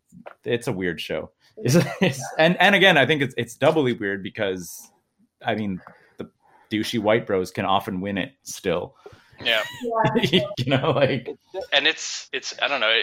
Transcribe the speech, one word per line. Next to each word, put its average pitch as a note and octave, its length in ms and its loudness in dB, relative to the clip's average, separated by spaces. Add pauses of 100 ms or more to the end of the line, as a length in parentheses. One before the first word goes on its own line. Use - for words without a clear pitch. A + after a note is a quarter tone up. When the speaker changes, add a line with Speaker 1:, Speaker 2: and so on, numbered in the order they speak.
(460)
Speaker 1:
it's A#2+ 220 -4
a C3 40 0
weird F2+ 300 -4
show. - 300 -6 (260)
It's, B2+ 180 2
<laughs> - 260 2
it's, E3 220 0 (140)
and, E3+ 240 6
and G3 120 6
again, F#3 240 6
I C3 80 6
think D3+ 160 2
it's, - 160 -4
it's A#2 180 -6
doubly C#3+ 360 4
weird G2 320 -4
because, F#2+ 680 -6 (540)
I A#2 100 0
mean, G2+ 260 -4 (360)
the - 120 -12 (420)
douchey G#2+ 280 -2
white G#2+ 280 2
bros F#2 240 0
can G2+ 140 -4
often F#2+ 340 0
win G2 180 -4
it - 140 -4 (120)
still. - 520 -4 (480)
Speaker 2:
Yeah. A#2 200 0 (600)
Speaker 3:
Yeah. - 260 2
Speaker 1:
<laughs> - 100 -14
You B2 60 -6 (120)
know, D3+ 140 0
like C3+ 360 0 (460)
Speaker 2:
And C#3+ 140 2
it's, - 440 -4
it's, - 300 -8
I A#2+ 60 2
don't C3+ 120 -2
know, A2 80 2 (160)